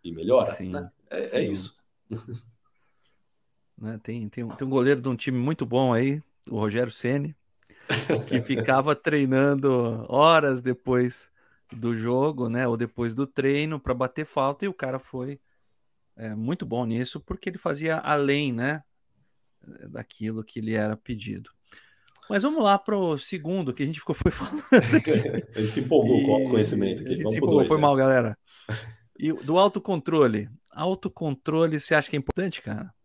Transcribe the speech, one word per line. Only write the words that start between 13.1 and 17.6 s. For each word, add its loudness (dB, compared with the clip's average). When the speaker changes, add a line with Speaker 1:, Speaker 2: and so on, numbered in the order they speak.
Speaker 2:
do -2
treino -2
pra -4
bater -4
falta, -2
e -2
o -6
cara -6
foi -10
é, -10
muito -4
bom -2
nisso, -4
porque -10
ele -10
fazia -4